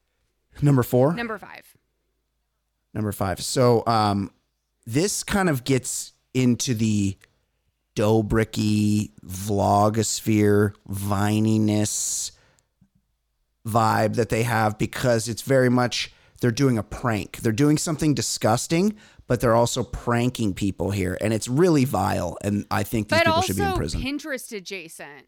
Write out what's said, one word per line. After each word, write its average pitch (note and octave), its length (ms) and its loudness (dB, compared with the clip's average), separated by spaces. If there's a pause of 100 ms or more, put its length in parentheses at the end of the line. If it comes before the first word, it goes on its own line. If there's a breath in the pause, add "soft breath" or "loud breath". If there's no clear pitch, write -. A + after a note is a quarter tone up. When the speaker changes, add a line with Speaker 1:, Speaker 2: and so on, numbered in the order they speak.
(640)
Speaker 1:
number C#3 220 4
four? C3 300 4
Speaker 2:
Number A3 240 -6
five. D#2+ 260 -20 (1300)
Speaker 1:
Number G#2+ 180 -2
five. F#2+ 300 -4
So, B2 440 2
um, G#2 460 0 (540)
this D3 360 -2
kind F#3+ 260 0
of C#3 160 0
gets - 480 -2 (220)
into B2 400 0
the G#2 420 0 (800)
Dobrik-y, G#2+ 1160 0 (140)
vlogosphere, G#2 1500 2 (160)
vininess G#2 1400 0 (1300 soft breath)
vibe A2 480 2
that A2+ 160 0
they A2+ 140 0
have A2 340 0
because A#2 500 0
it's A2 140 -8
very B2+ 260 4
much, B2 440 0 (280 soft breath)
they're B2 100 2
doing B2 280 2
a - 40 -2
prank. - 560 -4
They're A#2 140 0
doing D3 240 4
something D3+ 380 -2
disgusting, B2+ 840 0 (300 loud breath)
but B2 140 -2
they're A#2 140 2
also A#2+ 300 0
pranking A#2+ 680 -2
people F#2 380 -2
here. F2+ 280 -2
And A2 120 0
it's G#2+ 160 -2
really D3+ 360 4
vile, F#2+ 580 -2
and G#2 280 -2
I G#2 140 -2
think G#2+ 260 -4
these D#4 80 2
Speaker 2:
But E4+ 80 2
Speaker 1:
people D#4+ 160 2
should F#4+ 140 -4
be G4+ 60 -2
in G4+ 60 0
Speaker 2:
also F#4 100 -2
Speaker 1:
prison. - 240 -4
Speaker 2:
Pinterest C#4 540 -8
adjacent. E3 720 -16